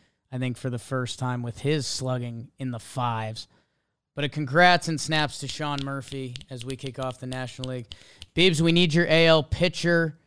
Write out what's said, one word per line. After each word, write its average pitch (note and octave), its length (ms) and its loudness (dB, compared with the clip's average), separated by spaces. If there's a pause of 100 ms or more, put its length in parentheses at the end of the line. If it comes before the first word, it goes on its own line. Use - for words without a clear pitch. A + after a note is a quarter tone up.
(320)
I C3 60 -6
think, B2+ 200 -2
for C3 120 -4
the A#2+ 100 -4
first B2+ 400 -4
time B2 240 -2
with A#2 160 -8
his C#3+ 260 0
slugging A#2+ 640 -6 (100)
in C3 120 -6
the A#2 80 -6
fives. A2 680 -6 (680)
But C#3+ 100 -4
a C#3+ 40 -2
congrats D#3+ 600 4
and D#3 120 -2
snaps D3+ 380 -2
to C#3+ 80 -8
Sean D3 360 -4
Murphy C3+ 520 -8 (160)
as B2 120 -12
we C3 120 -8
kick C3 240 -12
off C3 200 -6
the C3 60 -12
National B2+ 460 -8
League. B2+ 160 -10 (480)
Biebs, E3 260 4
we E3 100 6
need E3+ 220 4
your E3+ 140 4
A E3 180 6
L D#3+ 160 8
pitcher E3+ 840 0